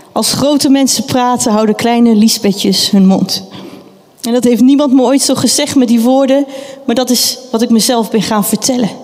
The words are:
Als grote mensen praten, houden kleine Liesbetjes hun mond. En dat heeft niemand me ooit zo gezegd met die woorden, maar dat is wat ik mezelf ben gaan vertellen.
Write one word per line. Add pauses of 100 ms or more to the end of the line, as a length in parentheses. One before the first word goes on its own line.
(120)
Als
grote
mensen
praten,
houden
kleine
Liesbetjes
hun
mond. (760)
En
dat
heeft
niemand
me
ooit
zo
gezegd
met
die
woorden, (400)
maar
dat
is (140)
wat
ik
mezelf
ben
gaan
vertellen. (140)